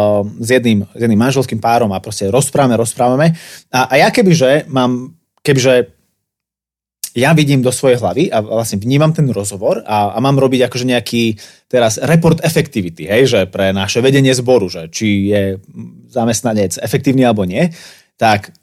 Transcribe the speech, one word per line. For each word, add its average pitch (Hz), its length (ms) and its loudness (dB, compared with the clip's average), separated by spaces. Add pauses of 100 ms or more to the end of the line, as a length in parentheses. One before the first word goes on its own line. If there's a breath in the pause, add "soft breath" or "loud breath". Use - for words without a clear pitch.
(360)
s 113 120 -8
jedným, 117 380 2
s - 140 -16
jedným 113 180 2
manželským 127 400 0
párom 117 320 0
a 95 80 -4
proste 101 300 -8
rozprávame, 127 480 0
rozprávame. 127 580 0 (340 loud breath)
A, 127 200 0
a - 80 -2
ja 170 140 4
kebyže 160 580 2
mám, 127 420 -2 (300)
kebyže 127 500 2 (1200)
ja 127 180 0
vidím 143 320 2
do 123 80 2
svojej 123 260 2
hlavy 110 300 -2
a 110 160 -2
vlastne 110 340 -4
vnímam 135 320 2
ten 156 160 0
rozhovor 104 560 -4
a, 104 300 -2
a - 80 -8
mám 139 160 0
robiť 127 320 2
akože 123 180 -6
nejaký 117 540 -2 (260 loud breath)
teraz 117 320 0
report 165 440 2
efektivity, 101 640 -4
hej, 107 200 2
že 117 200 2
pre 95 260 -2
naše 98 320 -2
vedenie 135 280 2
zboru, 123 360 0
že 85 200 -12
či 101 440 -2
je 101 100 0 (640)
zamestnanec 110 720 -2
efektívny 131 460 0
alebo 113 180 2
nie, 110 300 -2 (440 loud breath)
tak 107 360 0 (120)